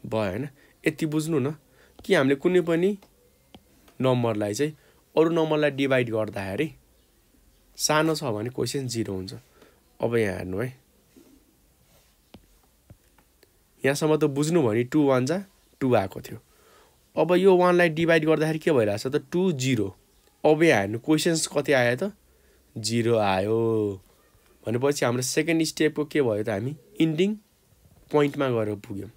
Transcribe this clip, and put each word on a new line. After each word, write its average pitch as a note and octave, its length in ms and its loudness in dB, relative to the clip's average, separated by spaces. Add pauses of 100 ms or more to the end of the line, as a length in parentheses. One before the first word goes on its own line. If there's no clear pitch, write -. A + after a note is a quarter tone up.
भयो G#2 260 -4
होइन? B2 180 -8 (360)
यति D#3+ 220 -4
बुझ्नु D#3 320 -2
न C#3 160 -4 (440)
कि - 160 -2
हामीले C#3 220 2
कुनै F3+ 260 2
पनि F3 340 0 (1040)
नम्बरलाई A#2 540 0
चाहिँ D3 180 -2 (440)
अरू D#3 140 4
नम्बरलाई D#3 420 0
डिभाइड C3 380 0
गर्दाखेरि G#2 600 -6 (1080)
सानो D#3 360 0
छ D3+ 100 -8
भने A2+ 260 -4
क्वेसन C3 380 -6
जिरो G#2+ 260 -6
हुन्छ। F#2+ 200 -10 (680)
अब A#2 160 -2
यहाँ G2+ 220 0
हेर्नु F#2 200 -8
है, B2+ 100 -6 (3250)
यहाँसम्म D3+ 340 2
त D3+ 100 2
बुझ्नु D3+ 360 0
भने A#2 240 2
टू D3+ 200 2
वान C3 200 2
जा F3+ 160 -4 (380)
टू B2+ 140 2
आएको G2 260 0
थियो। A#2 180 -16 (800)
अब D#3+ 180 2
यो F#3 220 6
वानलाई F3 340 4
डिभाइड D#3+ 360 2
गर्दाखेरि D#3 320 2
के E3 140 0
भइरहेछ G#2+ 340 2
त? C3+ 100 -4 (100)
टू F3+ 260 0
जिरो। B2+ 420 -2 (500)
अब D3+ 180 4
यहाँ C#3 180 4
हेर्नु, G#2 180 -4
क्वेसन्स D#3 500 0
कति C#3+ 240 -2
आयो B2 240 2
त? G3 160 -6 (640)
जिरो A2+ 420 0
आयो। G2+ 400 0 (1040)
भनेपछि C#3 400 0
हाम्रो B2 200 0
सेकेन्ड D#3+ 400 0
स्टेपको D3+ 420 -2
के D3+ 160 -2
भयो A2 200 0
त? G#2+ 60 -6
हामी A2+ 280 -4 (240)
इन्डिङ D#3+ 340 0 (760)
पोइन्टमा C#3+ 400 0
गएर G#2+ 280 -2
पुग्यौँ। G2 380 -12